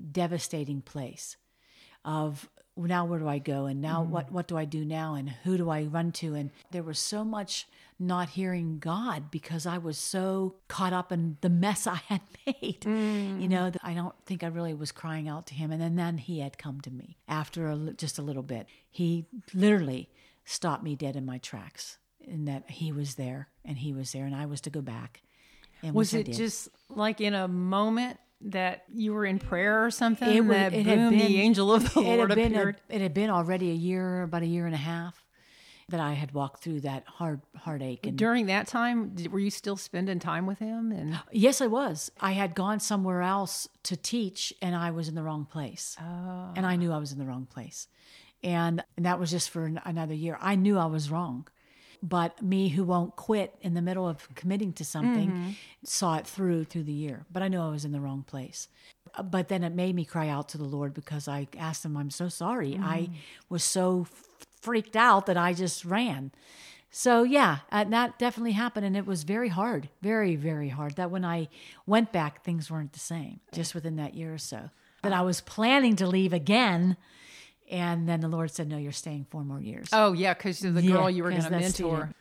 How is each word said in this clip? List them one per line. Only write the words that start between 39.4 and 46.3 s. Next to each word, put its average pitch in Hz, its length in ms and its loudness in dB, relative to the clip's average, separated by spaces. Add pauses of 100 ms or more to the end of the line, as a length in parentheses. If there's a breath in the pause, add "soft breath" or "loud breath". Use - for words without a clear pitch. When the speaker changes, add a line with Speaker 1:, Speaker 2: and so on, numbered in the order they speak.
Speaker 2:
still 202 260 -4
spending 190 420 -4
time 165 280 -2
with 196 120 -4
him? 226 340 -4
And 165 280 -4 (100)
Speaker 1:
Yes, 240 300 6
I 262 60 2
was. 220 440 0 (120)
I 190 100 2
had 190 220 0
gone 196 260 0
somewhere 185 400 0
else 190 480 0 (160)
to 185 120 -4
teach, - 560 -4 (100)
and 180 120 0
I 170 180 -2
was 160 160 -4
in 160 60 -6
the 165 80 -4
wrong 151 220 -4
place. 147 560 -8
Speaker 2:
Oh. 180 560 -8